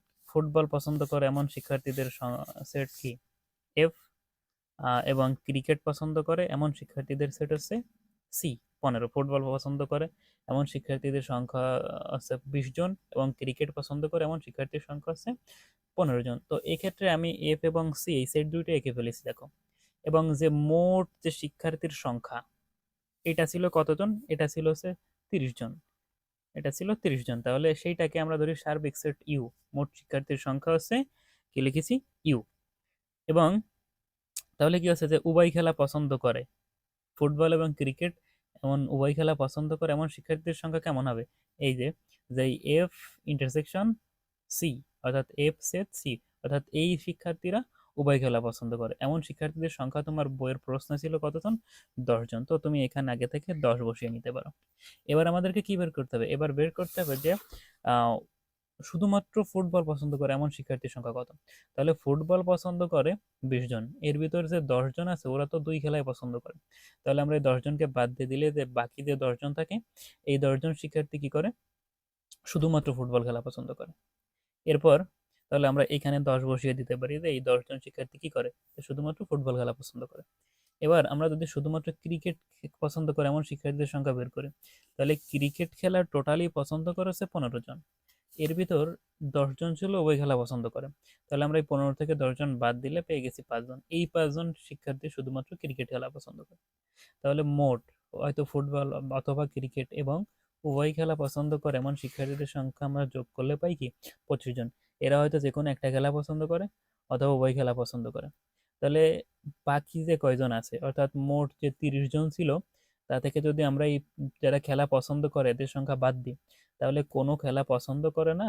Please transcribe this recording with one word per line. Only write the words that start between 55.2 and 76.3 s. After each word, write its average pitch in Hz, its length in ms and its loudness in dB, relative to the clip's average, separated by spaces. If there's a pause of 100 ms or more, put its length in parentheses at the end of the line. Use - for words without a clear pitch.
আমাদেরকে 180 340 2
কি 202 160 -2
বের 175 140 0
করতে 131 240 -6
হবে? 117 140 2
এবার 147 240 0
বের 151 180 2
করতে 180 300 -6
হবে 143 160 0
যে, 147 140 2 (520)
আহ, 117 340 4 (640)
শুধুমাত্র 202 600 0
ফুটবল 180 400 0
পছন্দ 147 340 -2
করে 139 160 2
এমন 143 160 2
শিক্ষার্থীর 135 400 -6
সংখ্যা 120 260 -8
কত। 123 140 -8 (440)
তাহলে 151 200 4
ফুটবল 160 500 2
পছন্দ 180 440 0
করে 156 240 4 (320)
বিশ 131 260 0
জন, 113 140 -2 (180)
এর 147 160 0
ভিতর 160 300 0
যে 170 140 0
দশ 131 240 2 (120)
জন 170 100 -2
আছে 175 200 -4
ওরা 135 180 0
তো 165 140 -2
দুই 156 200 -2
খেলাই 151 240 0
পছন্দ 123 360 -6
করে। - 180 -18 (460)
তাহলে 143 180 2
আমরা 147 140 2
এই 147 60 4
দশ 131 220 4
জনকে 147 240 0
বাদ 127 220 2
দিয়ে 127 180 -4
দিলে 139 240 2
যে 147 140 0
বাকি 123 380 -4
যে 143 120 0
দশ 131 260 0
জন 143 120 -2
থাকে, 160 220 -4 (500)
এই 139 120 2
দশ 139 220 4
জন 160 140 0
শিক্ষার্থী 151 460 -4
কি 143 100 -4
করে? 160 200 0 (960)
শুধুমাত্র 156 480 2
ফুটবল 123 300 0
খেলা 117 180 -2
পছন্দ 127 320 -10
করে। - 180 -14 (720)
এরপর 151 320 8 (540)
তাহলে 143 160 4
আমরা 135 160 6
এখানে 143 360 0
দশ 135 240 4